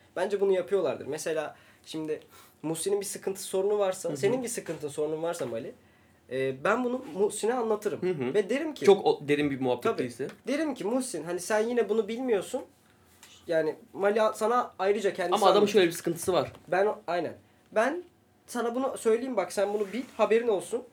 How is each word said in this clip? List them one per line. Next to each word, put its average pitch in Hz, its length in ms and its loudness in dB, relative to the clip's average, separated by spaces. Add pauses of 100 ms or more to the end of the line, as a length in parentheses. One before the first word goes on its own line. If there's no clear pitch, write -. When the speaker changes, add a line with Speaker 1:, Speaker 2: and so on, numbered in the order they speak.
(160)
Speaker 1:
bence 196 260 -2
bunu 196 120 4
yapıyorlardır. 175 540 0
Mesela 156 480 -4 (300)
şimdi 156 340 -6 (420)
Muhsin'in 165 400 -2
bir 190 40 -6
sıkıntı, - 380 -6
sorunu 202 360 0
varsa, 185 300 0
Speaker 2:
Hı 156 40 -4
hı. 143 40 -6
Speaker 1:
senin 233 260 0
bir 233 40 -8
sıkıntın, 156 400 -8
sorunun 156 360 -4
varsa 165 220 -4
Mali, 120 260 -8 (600)
e, 135 320 -2
ben 226 200 2
bunu 247 300 -4
Muhsin'e 208 400 0
anlatırım. 214 480 -2
Speaker 2:
Hı 180 80 0
hı. 139 240 -2
Speaker 1:
Ve 202 160 0
derim 294 240 -2
ki - 120 -2
Speaker 2:
Çok 190 200 8
o, 151 220 2
derin 143 240 2
bir 131 80 -4
muhabbet 127 240 0
Speaker 1:
Tabii. 214 200 0
Speaker 2:
değilse. 131 240 -6 (200)
Speaker 1:
Derim 294 260 -2
ki, - 100 -8
"Muhsin, 214 400 -2
hani 175 160 -4
sen 214 280 0
yine 233 220 0
bunu 214 180 2
bilmiyorsun. 233 540 -2 (840)
Yani 160 280 0 (180)
Mali 208 280 2
a-, 220 120 2
sana 233 460 0
ayrıca 202 340 2
kendisi 175 220 0
Speaker 2:
Ama 208 100 4
adamın 185 120 8
Speaker 1:
anlatır." 208 160 4
Speaker 2:
şöyle 190 140 8
bir 165 40 2
sıkıntısı 170 420 -2
var. 139 180 2 (160)
Speaker 1:
Ben 185 180 4
o, 208 100 0 (120)
aynen. 160 260 -2 (420)
"Ben 294 280 0 (440)
sana 233 280 -4
bunu 262 220 -2
söyleyeyim 233 400 0
bak, 180 160 -2
sen 202 200 0
bunu 208 200 -2
bil, 254 100 -4 (140)
haberin 226 300 4
olsun. 214 460 -2